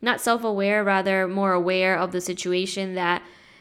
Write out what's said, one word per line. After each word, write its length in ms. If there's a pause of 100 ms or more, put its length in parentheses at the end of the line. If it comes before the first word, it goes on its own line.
not 200
self-aware, 640
rather 420
more 280
aware 440
of 140
the 80
situation 760
that, 280 (380)